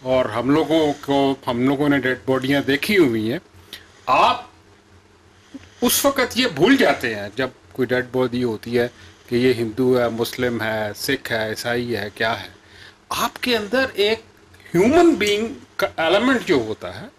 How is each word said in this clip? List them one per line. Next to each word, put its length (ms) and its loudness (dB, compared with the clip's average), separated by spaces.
और 260 2
हम 200 0
लोगों 420 2
को, 540 0
हम 220 0
लोगों 200 0
ने 100 2
dead 280 -2
बॉडियाँ 360 0
देखी 320 0
हुई 340 2
हैं, 120 -4
आप 420 2
उस 220 0
वक़्त 320 0
ये 100 0
भूल 300 4
जाते 360 0
हैं 240 -8
जब 140 -2
कोई 120 -2
डेड 280 -2
बॉडी 280 0
होती 300 -4
है 160 2
कि 80 0
ये 160 4
हिंदू 420 0
है, 140 2
मुस्लिम 520 -4
है, 320 -4
सिख 380 -6
है, 200 -4
ईसाई 340 -4
है, 240 -6
क्या 220 -2
है। 180 -8
आपके 440 -4
अंदर 420 -2
एक 260 0
ह्यूमन 400 6
बीइंग 340 0
का 240 -2
एलिमेंट 380 2
जो 140 2
होता 280 -6
है 300 -14